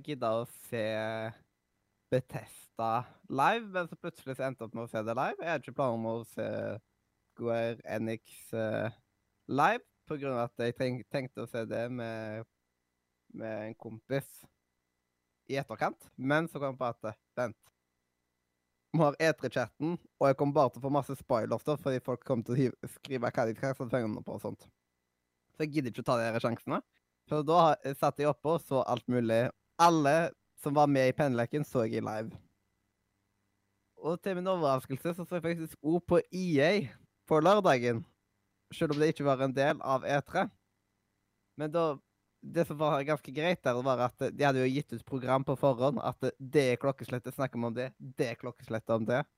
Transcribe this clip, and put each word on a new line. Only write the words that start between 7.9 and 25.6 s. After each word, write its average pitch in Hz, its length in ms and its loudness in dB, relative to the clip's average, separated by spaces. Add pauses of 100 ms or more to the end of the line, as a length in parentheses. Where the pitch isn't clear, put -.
eh, 110 320 -2 (600)
live, 170 360 2 (240)
på 156 100 -6
grunn 135 200 -4
av 120 100 0
at - 160 -6
jeg 120 140 0
treng-, 127 240 -2 (100)
tenkte 131 320 -6
å 120 60 -14
se 113 180 -6
det 113 140 -4 (100)
med, 113 540 -8 (920)
med 110 300 -8
en 113 100 -10
kompis 113 480 -8 (1300)
i 135 80 -2
etterkant. - 560 -6
Men 151 320 0
så - 120 -12
kom 139 120 -4
jeg 131 80 -8
på 127 80 -2
at, - 240 -8
eh, - 60 -16 (180)
vent. 120 200 -4 (1400)
Vi 160 100 6
har 143 160 4
E 160 160 4
tre-chatten, 139 640 -4 (200)
og 143 120 4
jeg 135 100 4
kom 143 160 0
bare 135 160 4
til 120 80 -16
å 135 80 -6
få - 20 -2
masse 139 300 -2
spoilers 113 420 -2
da, 151 140 -2
fordi 131 240 -2
folk - 240 -6
kom 120 180 -2
til 120 120 -4
å - 20 0
hive, 127 320 0
skrive 123 420 -6
hva 131 160 0
de 113 80 -2
skal, 135 220 -6
så 135 140 -8
trenger 117 340 -2
på - 80 -10
og 104 80 -10
sånt. - 240 -10 (880)
Så 156 140 -4